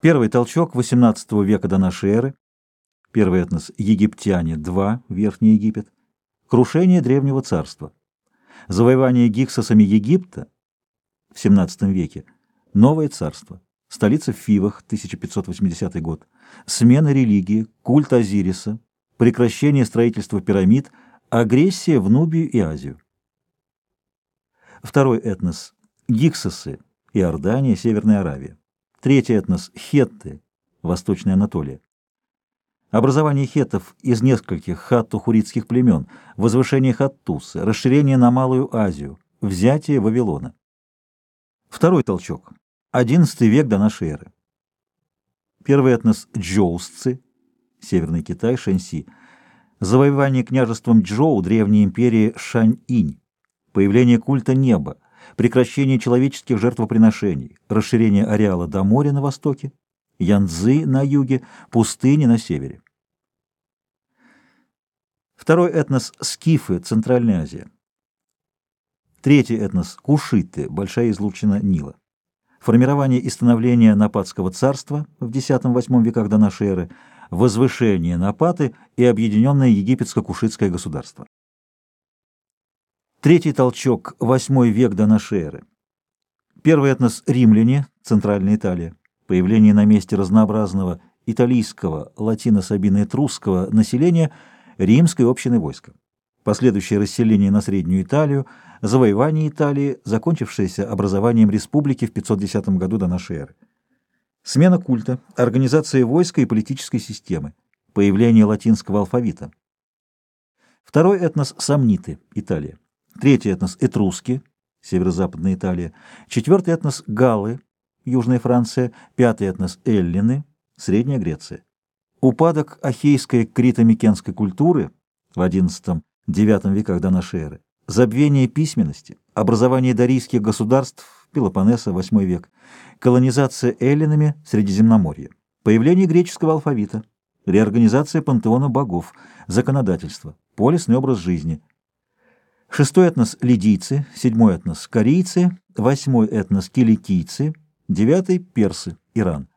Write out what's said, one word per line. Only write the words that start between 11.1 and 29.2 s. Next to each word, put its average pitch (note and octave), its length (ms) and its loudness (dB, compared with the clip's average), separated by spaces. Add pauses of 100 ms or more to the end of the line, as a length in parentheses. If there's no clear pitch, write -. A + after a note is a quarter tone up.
в - 60 -20
семнадцатом G2 500 2
веке. F2 340 -6 (500)
Новое D3 340 2
царство. - 520 -12 (280)
Столица A#2+ 440 -2
в - 40 -8
Фивах, G2+ 480 -2
тысяча - 320 -10
пятьсот - 320 -10
восьмидесятый F2+ 520 -6
год. D#2+ 280 -10 (360)
Смена C#3 480 4
религии, G#2+ 540 0 (160)
культ C#3+ 300 2
Азириса, G#2 680 -2 (380)
прекращение B2 680 2
строительства A2+ 560 -2
пирамид, G2+ 520 0 (360)
агрессия C#3+ 680 0
в G2 100 -2
Нубию D#3+ 400 0
и A#2 120 -2
Азию. D2+ 400 -8 (1800)
Второй C3+ 360 2
этнос – F#2 560 -8 (340)
Гиксосы, A2+ 720 -2 (320)
Иордания, G2+ 640 -2
Северная G#2 440 0
Аравия. C#2+ 380 -10 (420)
Третий B2 340 2